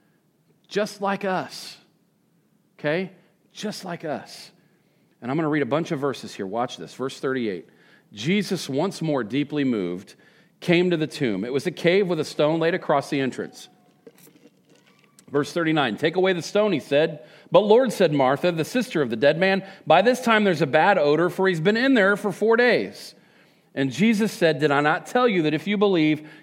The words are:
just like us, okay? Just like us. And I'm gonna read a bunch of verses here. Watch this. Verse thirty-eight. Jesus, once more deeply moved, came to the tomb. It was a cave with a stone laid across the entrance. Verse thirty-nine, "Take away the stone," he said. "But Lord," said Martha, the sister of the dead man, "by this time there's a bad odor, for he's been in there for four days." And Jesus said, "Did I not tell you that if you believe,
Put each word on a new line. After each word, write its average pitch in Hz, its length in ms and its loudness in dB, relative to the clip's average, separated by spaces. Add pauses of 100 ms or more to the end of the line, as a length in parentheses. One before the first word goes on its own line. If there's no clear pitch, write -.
(680)
just 208 320 -4
like 196 240 -4
us, 180 540 -6 (1000)
okay? 175 340 -4 (380)
Just - 360 -12
like 170 180 -10
us. - 460 -12 (720)
And 120 120 -8
I'm 147 40 -2
gonna 160 120 -2
read 147 160 -2
a - 20 -2
bunch 151 240 -2
of 156 80 -4
verses 131 340 -6
here. 101 140 -8
Watch 113 300 -6
this. 80 180 -14
Verse 131 240 -10
thirty-eight. 117 500 -6 (440)
Jesus, 170 560 -4
once 151 340 -4
more 147 220 -2
deeply 139 400 -4
moved, 98 500 -4 (460)
came 180 300 2
to 175 60 2
the 151 120 -2
tomb. 107 360 -4
It 123 80 -6
was 139 140 -4
a 170 60 -4
cave 185 340 2
with 170 140 -2
a 143 40 -4
stone 156 360 0
laid 165 140 0
across 151 360 -2
the 147 80 0
entrance. 117 500 -6 (1600)
Verse 143 240 -2
thirty-nine, 156 440 0
"Take 165 180 -2
away 185 200 2
the 170 60 -4
stone," 208 300 0
he 160 80 0
said. 151 460 0 (260)
"But 180 120 6
Lord," 220 300 4
said 165 200 2
Martha, 139 400 2
the 160 120 -2
sister 190 380 -2
of 120 80 -2
the 117 60 -4
dead 143 220 4
man, 190 280 0 (220)
"by 165 140 6
this 247 180 2
time 214 240 4
there's 175 180 2
a 143 60 2
bad 170 300 4
odor, 156 320 2
for 190 180 0
he's 175 120 0
been 208 160 2
in 262 180 2
there 202 220 4
for 202 140 -4
four 220 260 2
days." 190 600 0 (580)
And 135 160 -2
Jesus 208 400 2
said, 156 300 0
"Did 147 100 2
I 143 120 2
not 165 240 0
tell 247 200 2
you 185 160 2
that 151 100 0
if 156 140 -4
you 208 120 0
believe, 156 520 0 (120)